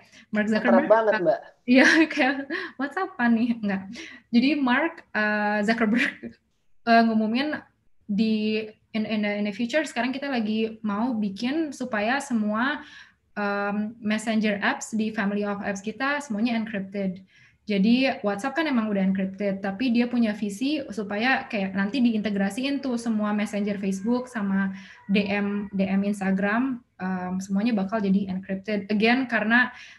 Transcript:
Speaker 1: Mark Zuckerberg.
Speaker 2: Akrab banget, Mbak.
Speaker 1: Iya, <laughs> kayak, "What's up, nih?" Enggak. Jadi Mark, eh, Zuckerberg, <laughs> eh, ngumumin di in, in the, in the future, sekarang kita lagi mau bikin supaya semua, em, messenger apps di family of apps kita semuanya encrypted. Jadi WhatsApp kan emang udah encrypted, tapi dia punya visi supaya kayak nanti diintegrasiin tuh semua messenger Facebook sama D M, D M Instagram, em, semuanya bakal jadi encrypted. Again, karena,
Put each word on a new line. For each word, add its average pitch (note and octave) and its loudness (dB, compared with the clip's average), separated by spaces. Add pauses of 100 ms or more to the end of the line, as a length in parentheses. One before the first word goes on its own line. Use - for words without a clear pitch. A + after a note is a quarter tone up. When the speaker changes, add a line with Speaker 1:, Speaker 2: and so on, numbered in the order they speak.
(320)
Speaker 1:
Mark G#3 0
Zuckerberg. A#3 4
Speaker 2:
Akrab G#3 8
banget, A3 4 (140)
Mbak. D3+ 4 (280)
Speaker 1:
Iya, B3+ 8 (120)
<laughs> D#4+ 4
kayak, C4+ 2 (460)
"What's C#4+ -6
up, F#4 -6
nih?" A#3 2
Enggak. F#3+ -4 (400)
Jadi A#3+ 6
Mark, C#4+ 0
eh, G#3 0
Zuckerberg, A#3 2 (440)
<laughs> - -18
eh, A#3 6
ngumumin A3+ 0 (480)
di G#3+ 0 (320)
in, G#3+ -2
in G#3 -2
the, G#3 -2 (120)
in - -
the G#3 -2
future, A#3+ -2
sekarang B3+ -4
kita C#4+ -6
lagi A3 -2
mau G#3+ -2
bikin A#3+ -2
supaya A3 -2
semua, A#3 -2 (560)
em, G3+ -2
messenger G#3+ 0
apps A#3 -2
di G#3+ -2
family G3+ -2
of G3+ -4
apps G3+ -6
kita C4+ -4
semuanya A3+ -2
encrypted. G3 -4 (380)
Jadi A#3+ 2
WhatsApp G3+ -2
kan D#4 0
emang A3 0
udah G3 2
encrypted, F#3+ -2
tapi G3+ -2
dia A#3+ 4
punya A#3 0
visi C4 -4
supaya A3 -2
kayak F#3+ -2
nanti G3 -2
diintegrasiin A3 0
tuh C4 -4
semua G#3+ -2
messenger G3+ -2
Facebook G3+ -2
sama G3 -2 (400)
D G3+ 4
M, G3+ -2
D F#3+ 0
M G3 2
Instagram, G3+ 0 (160)
em, F#3 -4
semuanya G3+ 0
bakal G3 0
jadi G3 2
encrypted. F#3+ -6
Again, A#3 4
karena, A3+ 2 (260)